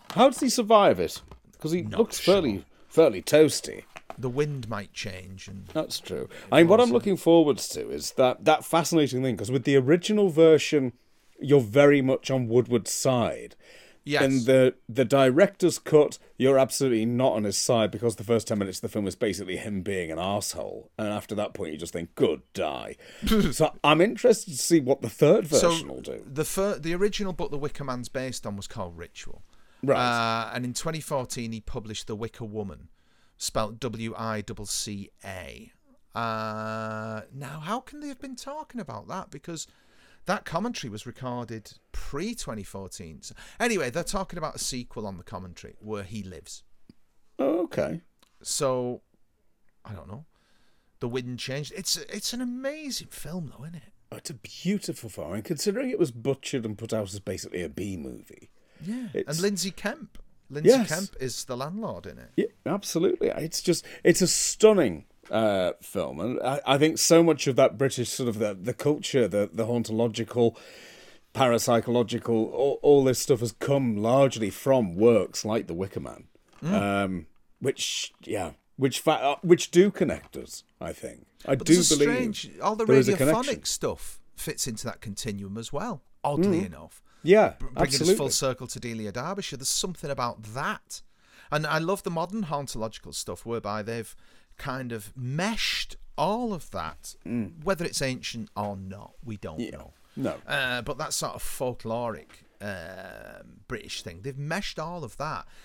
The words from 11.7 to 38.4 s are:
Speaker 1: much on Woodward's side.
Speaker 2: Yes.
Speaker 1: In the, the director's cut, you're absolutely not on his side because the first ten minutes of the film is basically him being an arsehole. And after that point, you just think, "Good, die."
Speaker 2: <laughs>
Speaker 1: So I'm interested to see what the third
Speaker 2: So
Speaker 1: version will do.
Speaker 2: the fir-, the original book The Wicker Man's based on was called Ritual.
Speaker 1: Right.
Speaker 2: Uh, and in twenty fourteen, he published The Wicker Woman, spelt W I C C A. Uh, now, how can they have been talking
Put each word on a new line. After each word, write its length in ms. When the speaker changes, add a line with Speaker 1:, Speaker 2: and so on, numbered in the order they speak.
Speaker 1:
much 280
on 180
Woodward's 440
side. 640
Speaker 2:
Yes. 200
Speaker 1:
In 220
the, 280
the 160
director's 720
cut, 400
you're 200
absolutely 460
not 300
on 100
his 140
side 320
because 260
the 80
first 240
ten 100
minutes 200
of 40
the 60
film 180
is 80
basically 440
him 240
being 280
an 60
arsehole. 800
And 120
after 260
that 180
point, 200
you 60
just 140
think, 220
"Good, 260
die." 420
Speaker 2:
<laughs> 300
Speaker 1:
So 220
I'm 160
interested 520
to 40
see 240
what 220
the 80
third 380
Speaker 2:
So 220
Speaker 1:
version 180
will 120
do. 260
Speaker 2:
the 200
fir-, 320
the 160
original 400
book 160
The 80
Wicker 260
Man's 240
based 380
on 100
was 100
called 300
Ritual. 460
Speaker 1:
Right. 160
Speaker 2:
Uh, 560
and 100
in 80
twenty 280
fourteen, 520
he 80
published 460
The 100
Wicker 300
Woman, 420
spelt 420
W 380
I 320
C 60
C 460
A. 500
Uh, 1040
now, 260
how 200
can 200
they 80
have 120
been 160
talking 440